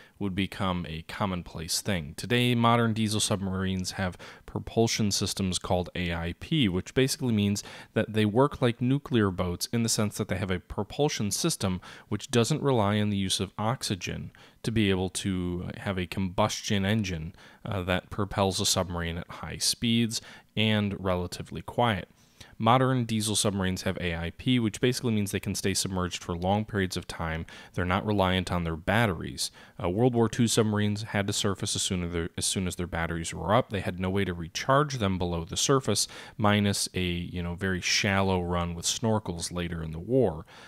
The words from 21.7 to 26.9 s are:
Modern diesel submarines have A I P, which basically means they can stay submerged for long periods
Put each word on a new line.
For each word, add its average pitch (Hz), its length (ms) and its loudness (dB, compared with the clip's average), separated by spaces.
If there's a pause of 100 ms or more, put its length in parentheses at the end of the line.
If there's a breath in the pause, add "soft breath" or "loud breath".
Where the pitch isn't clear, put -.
Modern 127 440 4
diesel 110 320 0
submarines 95 460 0
have 95 180 -2
A 85 160 -2
I 85 200 -4
P, 127 220 0
which 110 220 0
basically 127 320 2
means 104 180 0
they 101 80 -2
can 98 160 -4
stay 98 200 0
submerged 90 500 -2
for 90 120 -4
long 95 280 2
periods 95 320 0